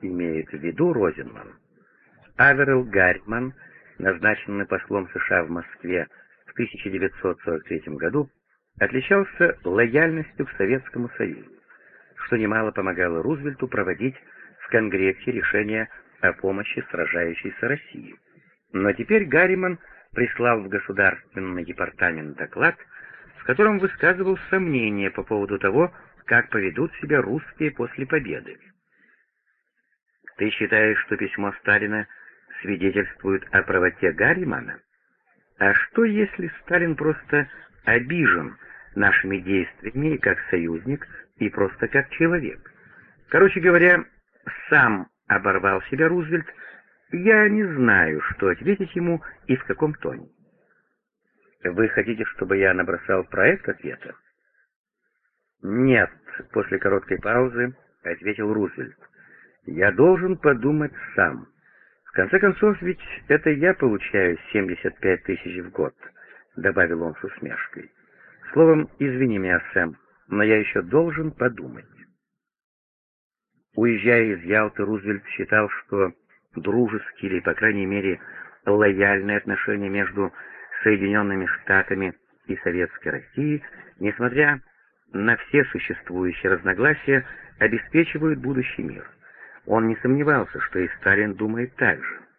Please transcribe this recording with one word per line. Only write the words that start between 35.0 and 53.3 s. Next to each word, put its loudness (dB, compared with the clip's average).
А 4
что, 2
если -2
Сталин 0
просто 0
обижен 2
нашими 2
действиями -2
как 0
союзник -2
и -2
просто -2
как 0
человек?» -2
Короче 6
говоря, 6
сам 4
оборвал 2
себя 0
Рузвельт. -2
Я 6
не 2
знаю, 4
что -2
ответить -2
ему 0
и 2
в -2
каком -2
тоне. -10
«Вы 0
хотите, -2
чтобы -2
я 4
набросал -2
проект 2